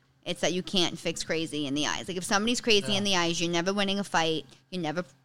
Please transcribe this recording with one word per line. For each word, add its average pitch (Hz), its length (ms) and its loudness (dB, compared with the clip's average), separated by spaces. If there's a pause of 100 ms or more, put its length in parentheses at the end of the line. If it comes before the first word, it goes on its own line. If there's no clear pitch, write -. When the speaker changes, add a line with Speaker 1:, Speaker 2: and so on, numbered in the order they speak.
(260)
Speaker 1:
It's 135 140 -6
that 165 140 2
you 180 100 -2
can't 170 340 0
fix 170 280 -4
crazy 156 420 -2
in 135 80 -2
the 147 120 0
eyes. 92 200 -2
Like, 180 80 -6
if 180 80 -6
somebody's 214 380 2
crazy 208 320 4
Speaker 2:
Yeah. 196 60 2
Speaker 1:
in 202 40 -2
the 196 140 2
eyes, 170 240 2
you're 170 100 0
never 175 220 2
winning 196 260 0
a 202 60 0
fight. 165 400 0 (260)
You're 185 100 -4
never 156 220 -2 (220)